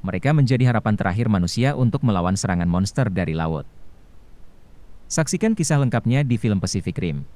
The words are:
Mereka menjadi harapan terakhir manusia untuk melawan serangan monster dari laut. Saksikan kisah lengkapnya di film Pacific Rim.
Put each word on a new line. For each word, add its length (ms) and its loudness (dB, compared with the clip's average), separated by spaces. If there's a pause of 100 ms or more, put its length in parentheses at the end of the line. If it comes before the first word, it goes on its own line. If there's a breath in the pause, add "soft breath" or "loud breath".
Mereka 320 -2
menjadi 400 4
harapan 240 0
terakhir 320 0
manusia 480 2
untuk 240 2
melawan 320 2
serangan 360 0
monster 440 0
dari 240 -2
laut. 320 -4 (1400)
Saksikan 480 0
kisah 320 2
lengkapnya 400 2
di 160 0
film 240 2
Pacific 320 -2
Rim. 400 -4